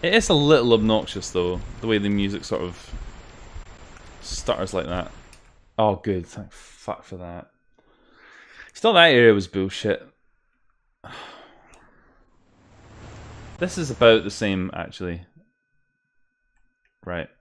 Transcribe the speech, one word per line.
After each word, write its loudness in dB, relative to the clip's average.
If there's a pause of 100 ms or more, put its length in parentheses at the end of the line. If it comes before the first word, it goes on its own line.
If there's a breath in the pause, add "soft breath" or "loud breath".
It 0
is 2
a 4
little 4
obnoxious, 0
though, -2 (200)
the -8
way 2
the -2
music -4
sort -6
of -12 (1300)
stutters -6
like -4
that. -8 (680)
Oh, 2
good. -6
Thank -18
fuck -16
for -18
that. -16 (1200 soft breath)
Still, 2
that 8
area 8
was -2
bullshit. -4 (960)
<sighs> -18 (2500 loud breath)
This -6
is -6
about 6
the -6
same, -2
actually. -10 (1800)
Right. -10 (120)